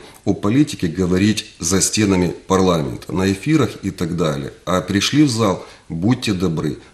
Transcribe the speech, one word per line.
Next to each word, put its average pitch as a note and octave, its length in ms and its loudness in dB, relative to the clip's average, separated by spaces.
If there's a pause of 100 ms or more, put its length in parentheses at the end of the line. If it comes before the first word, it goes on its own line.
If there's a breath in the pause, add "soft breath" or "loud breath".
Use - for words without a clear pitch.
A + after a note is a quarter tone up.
(240 loud breath)
о G#2 80 2
политике A2 540 0
говорить F#2 600 0 (120)
за F#2 220 0
стенами F#2 540 2 (120)
парламента, F2+ 680 0
на F#2 200 0
эфирах D3+ 380 0 (120)
и G2 80 -2
так E2+ 260 -4
далее. C#2+ 360 -2 (120)
А F#2 160 0
пришли G2+ 440 2
в D3 40 4
зал, A2 380 0 (220 loud breath)
будьте G#2 440 0
добры, E2+ 460 -2 (160 loud breath)